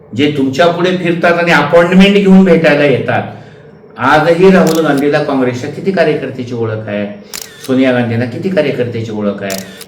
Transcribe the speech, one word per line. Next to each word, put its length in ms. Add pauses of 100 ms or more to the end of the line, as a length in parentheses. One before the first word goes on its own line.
(160)
जे 220
तुमच्या 300
पुढे 300
फिरतात 340
आणि 200
अपॉइंटमेंट 640
घेऊन 280
भेटायला 400
येतात. 400 (760)
आजही 540
राहुल 340
गांधीला 380
काँग्रेसच्या 460
किती 220
कार्यकर्त्याची 640
ओळख 320
आहे, 360 (420)
सोनिया 260
गांधींना 340
किती 240
कार्यकर्त्याची 600
ओळख 320
आहे, 200 (240)